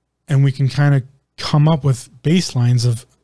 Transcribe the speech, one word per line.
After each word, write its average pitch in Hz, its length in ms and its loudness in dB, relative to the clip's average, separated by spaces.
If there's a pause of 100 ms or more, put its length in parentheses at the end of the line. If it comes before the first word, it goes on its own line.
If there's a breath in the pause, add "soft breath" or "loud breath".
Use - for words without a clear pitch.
(260)
and 139 160 2
we 139 80 2
can 135 180 -2
kinda 143 340 0 (340)
come 151 320 0
up 156 160 0
with 135 240 -2 (140)
baselines 123 640 0
of, 117 180 -2 (200)